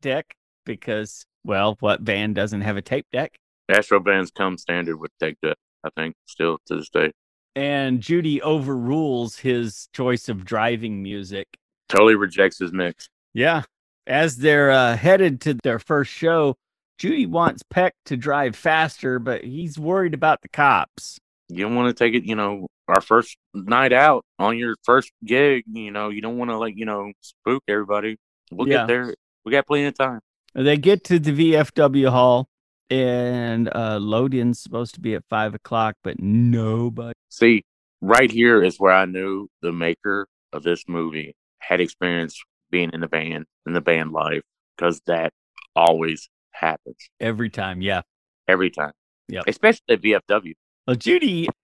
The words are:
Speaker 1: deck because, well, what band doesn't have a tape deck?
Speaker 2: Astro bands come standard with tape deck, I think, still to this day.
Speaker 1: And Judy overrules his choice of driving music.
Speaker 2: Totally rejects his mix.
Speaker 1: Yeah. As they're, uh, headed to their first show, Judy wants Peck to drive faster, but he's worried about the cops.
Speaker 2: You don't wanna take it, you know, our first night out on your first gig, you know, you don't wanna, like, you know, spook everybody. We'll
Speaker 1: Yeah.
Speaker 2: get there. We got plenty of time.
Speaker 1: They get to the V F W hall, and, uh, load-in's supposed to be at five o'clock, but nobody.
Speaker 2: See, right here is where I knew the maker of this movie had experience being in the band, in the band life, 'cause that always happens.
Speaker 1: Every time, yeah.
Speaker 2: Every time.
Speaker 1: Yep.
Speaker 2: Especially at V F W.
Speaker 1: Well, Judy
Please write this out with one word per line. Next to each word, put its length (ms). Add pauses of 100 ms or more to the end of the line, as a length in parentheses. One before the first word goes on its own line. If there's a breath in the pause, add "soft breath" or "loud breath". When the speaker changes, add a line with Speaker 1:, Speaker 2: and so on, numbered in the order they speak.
Speaker 1:
deck 340 (300)
because, 600 (180)
well, 360
what 240
band 320
doesn't 260
have 160
a 60
tape 280
deck? 240 (340)
Speaker 2:
Astro 300
bands 300
come 300
standard 380
with 120 (100)
tape 220
deck, 160 (260)
I 140
think, 160 (140)
still 400
to 80
this 140
day. 240 (420)
Speaker 1:
And 440
Judy 440
overrules 960
his 560
choice 340
of 160
driving 560
music. 460 (400)
Speaker 2:
Totally 260
rejects 460
his 120
mix. 380 (240)
Speaker 1:
Yeah. 300 (420)
As 320
they're, 320
uh, 260
headed 460
to 220
their 160
first 320
show, 440 (420)
Judy 280
wants 380
Peck 300 (140)
to 100
drive 400
faster, 600
but 240
he's 360
worried 340
about 280
the 80
cops. 680 (300)
Speaker 2:
You 160
don't 120
wanna 180
take 200
it, 120
you 100
know, 320 (220)
our 120
first 360 (160)
night 400
out 320 (120)
on 200
your 260
first 280 (120)
gig, 480
you 200
know, 180
you 120
don't 160
wanna, 220
like, 160
you 100
know, 360
spook 460
everybody. 500 (340)
We'll 160
Speaker 1:
Yeah. 120
Speaker 2:
get 80
there. 280 (300)
We 60
got 140
plenty 200
of 80
time. 260 (340)
Speaker 1:
They 240
get 280
to 140
the 120
V 240
F 200
W 340
hall, 400 (400)
and, 840
uh, 280
load-in's 580
supposed 360
to 40
be 140
at 160
five 240
o'clock, 500
but 160
nobody. 920 (160)
Speaker 2:
See, 340 (380)
right 300
here 320
is 160
where 120
I 140
knew 420 (140)
the 100
maker 560 (240)
of 120
this 240
movie 480 (240)
had 200
experience 580 (340)
being 200
in 80
the 80
band, 380 (200)
in 80
the 80
band 300
life, 300 (360)
'cause 280
that 260 (440)
always 520 (240)
happens. 460 (220)
Speaker 1:
Every 300
time, 320
yeah. 200 (460)
Speaker 2:
Every 240
time. 200 (360)
Speaker 1:
Yep. 200
Speaker 2:
Especially 460
at 80
V 140
F 120
W. 260 (340)
Speaker 1:
Well, 80
Judy 520 (160)